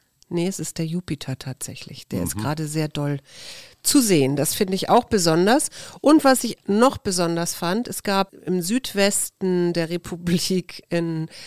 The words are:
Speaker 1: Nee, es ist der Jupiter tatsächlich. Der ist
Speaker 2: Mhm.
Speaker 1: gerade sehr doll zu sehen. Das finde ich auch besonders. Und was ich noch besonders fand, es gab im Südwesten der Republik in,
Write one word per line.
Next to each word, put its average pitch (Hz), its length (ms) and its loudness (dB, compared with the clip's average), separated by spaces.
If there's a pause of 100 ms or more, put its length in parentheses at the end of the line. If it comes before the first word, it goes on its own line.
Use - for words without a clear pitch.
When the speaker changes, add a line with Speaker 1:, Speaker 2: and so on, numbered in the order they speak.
(300)
Speaker 1:
Nee, 170 180 -2
es 196 120 -6
ist - 180 -10
der 165 80 -2
Jupiter 160 520 -6
tatsächlich. - 680 -14
Der 90 160 -4
ist 90 120 -6
Speaker 2:
Mhm. 104 60 -6
Speaker 1:
gerade 151 260 -4
sehr 151 200 -4
doll 143 320 -4 (640)
zu - 180 4
sehen. 147 360 4
Das 143 180 0
finde 190 180 0
ich - 160 -2
auch 233 140 6
besonders. 185 640 4 (320)
Und 294 240 6
was 262 220 6
ich 220 200 -6
noch 226 320 4
besonders 170 560 -2
fand, 190 360 -2
es - 120 -8
gab 196 320 0
im 180 280 -2
Südwesten 190 1120 0
der 165 160 -2
Republik 175 1000 -2
in, 165 380 -2 (200)